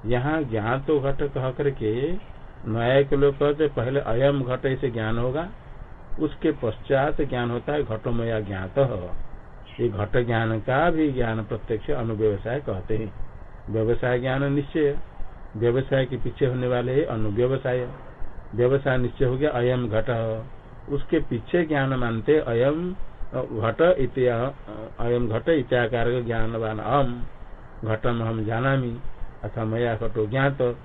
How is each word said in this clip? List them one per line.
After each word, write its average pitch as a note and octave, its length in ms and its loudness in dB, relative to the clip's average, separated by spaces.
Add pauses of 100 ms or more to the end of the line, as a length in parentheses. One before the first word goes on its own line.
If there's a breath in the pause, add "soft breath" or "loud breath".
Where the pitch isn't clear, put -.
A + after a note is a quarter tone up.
यहाँ C3+ 380 2
ज्ञातो B2 560 0
घट C3+ 220 0
कह C3 300 -2
करके C3+ 600 0 (540)
न्याय A#2+ 360 4
के C#3 120 2
लोग C#3 200 4
कहते D3 320 2
पहले C3+ 320 0
अयम C3+ 440 2
घट B2 220 -2
ऐसे C3 240 0
ज्ञान A2+ 280 0
होगा, C3 300 -2 (720)
उसके D#3 320 0
पश्चात C#3 720 0
ज्ञान B2 300 -2
होता A#2+ 220 -4
है D3 100 0
घटमया A#2 560 -2
ज्ञात। F#2+ 680 -2 (680)
ये A#2+ 100 2
घट G#2 360 2
ज्ञान A2+ 340 2
का C#3 320 2
भी D#3 200 2
ज्ञान A#2 320 0
प्रत्यक्ष A2 460 -4
अनुव्यवसाय A2 680 0
कहते G#2+ 380 -2
हैं। G#2+ 160 -4 (560)
व्यवसाय A2+ 500 2
ज्ञान C3+ 340 0
निश्चय, C#3+ 440 2 (600)
व्यवसाय B2+ 480 2
के B2+ 120 -6
पीछे C3 280 0
होने B2 220 0
वाले B2 260 0
है C#3 80 4
अनुव्यवसाय। B2 880 0 (680)
व्यवसाय C3 420 4
निश्चय B2 280 2
हो B2+ 120 2
गया D3 120 2
अयम B2 400 2
घट, A2 520 0 (480)
उसके C#3+ 300 2
पीछे C#3+ 460 0
ज्ञान C#3+ 240 2
मानते B2+ 500 2
अयम D3+ 560 2 (400)
घट A2+ 460 0
इत्या-, B2+ 720 4 (480)
अयम A#2+ 300 2
घट A2+ 200 0
इत्याकार A#2+ 720 2
ज्ञानवान A2+ 580 0
अहम B2 440 2 (640)
घटम A#2 380 0
हम A2+ 220 -2
जानामि B2 540 0 (440)
अथवा A2+ 200 -4
मया A2+ 320 0
घटो A2 300 0
ज्ञात। C3 600 0